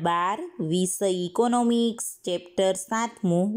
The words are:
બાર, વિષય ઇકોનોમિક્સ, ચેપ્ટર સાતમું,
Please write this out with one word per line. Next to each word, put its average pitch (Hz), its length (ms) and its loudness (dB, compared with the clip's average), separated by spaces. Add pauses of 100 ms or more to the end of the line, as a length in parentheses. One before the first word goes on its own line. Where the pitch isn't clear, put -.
બાર, 175 360 0 (340)
વિષય 185 360 0 (180)
ઇકોનોમિક્સ, 233 800 0 (180)
ચેપ્ટર 185 500 0 (140)
સાતમું, 202 580 0 (100)